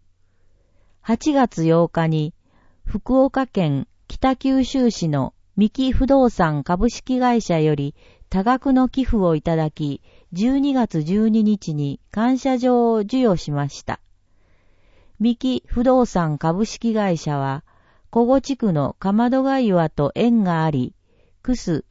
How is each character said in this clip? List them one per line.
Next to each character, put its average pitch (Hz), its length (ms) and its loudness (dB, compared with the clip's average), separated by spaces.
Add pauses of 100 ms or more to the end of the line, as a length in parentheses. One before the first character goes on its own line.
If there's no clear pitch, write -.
(1000)
八 240 320 0
月 233 360 2
八 165 200 4
日 165 180 -2
に、 156 260 -2 (520)
福 - 320 -2
岡 262 300 2
県 143 400 -2 (200)
北 262 300 -2
九 269 260 0
州 247 260 0
市 175 200 -2
の 139 240 -2 (240)
三 208 120 4
木 262 220 -2
不 254 160 2
動 262 220 4
産 156 340 0
株 185 260 0
式 254 300 -6
会 240 220 2
社 170 180 0
よ 156 160 2
り 143 180 -4 (360)
多 190 140 -2
額 262 300 0
の 254 160 2
寄 262 160 -2
付 233 120 0
を 175 180 2
い 151 60 -2
た 165 140 -2
だ 156 160 -2
き、 143 300 -8 (320)
十 240 260 0
二 277 140 0
月 214 300 -2
十 208 260 0
二 220 140 2
日 208 300 -2
に 143 280 -6 (100)
感 240 260 0
謝 254 200 -2
状 240 340 2
を 220 100 0
授 214 180 -2
与 208 220 2
し - 100 -8
ま 143 180 -2
し - 140 -18
た。 - 180 -10 (1160)
三 233 180 0
木 254 280 -4
不 - 180 -4
動 254 220 4
産 160 320 -2
株 170 280 0
式 226 280 -4
会 202 240 0
社 151 200 -4
は、 135 260 -6 (480)
古 233 140 2
後 262 160 4
地 262 160 -6
区 208 160 0
の 143 260 0
か 190 140 -2
ま 233 160 2
ど 262 140 0
が 269 160 0
岩 180 300 2
と 143 240 -2
縁 233 300 2
が 165 220 0
あ 160 40 0
り、 131 240 -2 (480)
ク 131 140 -2
ス - 360 -4